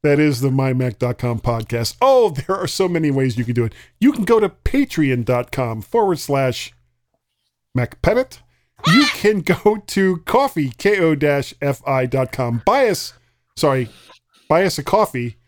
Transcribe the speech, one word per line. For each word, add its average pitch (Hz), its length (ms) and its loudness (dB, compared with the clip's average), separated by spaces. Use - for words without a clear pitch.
that 147 180 2
is 147 200 2
the 135 120 0
My 135 200 0
Mac 127 280 -2
dot 123 180 -2
com 120 220 -4
podcast. 117 640 -4
Oh, 254 280 4
there 147 260 -4
are 185 120 -6
so 190 200 -2
many 165 240 0
ways 131 260 0
you 123 60 -2
can 117 120 -4
do 117 100 0
it. 110 80 -6
You 262 120 4
can 226 120 -4
go 226 160 4
to 202 100 0
patreon 135 760 0
dot 123 260 -2
com 113 300 -6
forward 196 380 0
slash 135 540 -2
Mac - 280 -6
Pettit. 240 400 -2
You 277 140 4
can 208 340 0
go 208 360 0
to 190 380 0
coffee, 233 440 0
K 196 300 0
O 160 160 2
dash 143 460 -2
F 139 260 -4
I 131 180 0
dot 127 260 -2
com. 117 360 -4
Buy 254 220 4
us, - 240 -4
sorry, 131 320 0
buy 165 160 2
us 180 140 -2
a 143 60 -8
coffee. 131 540 0